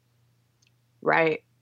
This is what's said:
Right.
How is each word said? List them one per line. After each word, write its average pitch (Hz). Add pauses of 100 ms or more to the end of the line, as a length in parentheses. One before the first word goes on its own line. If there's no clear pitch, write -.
(1040)
Right. 156 (200)